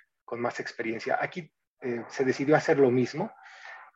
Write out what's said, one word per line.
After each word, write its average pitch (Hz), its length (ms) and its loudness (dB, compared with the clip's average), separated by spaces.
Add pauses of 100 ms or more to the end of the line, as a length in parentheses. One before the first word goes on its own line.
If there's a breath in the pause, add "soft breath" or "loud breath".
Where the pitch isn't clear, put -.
(240 soft breath)
con 117 160 -8
más 120 200 -4
experiencia. 113 600 -4
Aquí, 156 320 -8 (300)
eh, 120 260 -4
se - 160 -4
decidió 135 320 4
hacer 147 220 2
lo 135 120 8
mismo 131 420 0 (640 loud breath)